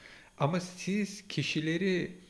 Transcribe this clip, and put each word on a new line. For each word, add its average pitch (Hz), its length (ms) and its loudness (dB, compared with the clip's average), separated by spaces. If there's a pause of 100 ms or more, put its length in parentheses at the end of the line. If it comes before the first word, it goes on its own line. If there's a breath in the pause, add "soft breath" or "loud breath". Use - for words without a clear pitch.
(380 loud breath)
Ama 160 220 2
siz - 680 -2
kişileri 165 840 2 (180 loud breath)